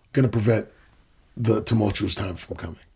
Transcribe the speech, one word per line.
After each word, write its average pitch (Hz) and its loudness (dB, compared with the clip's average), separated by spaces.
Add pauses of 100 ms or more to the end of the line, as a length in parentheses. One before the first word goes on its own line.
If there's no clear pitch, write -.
(120)
gonna 131 4
prevent 110 2 (680)
the 110 2
tumultuous 104 0
time 92 -6
from - -12
coming. 85 -12 (180)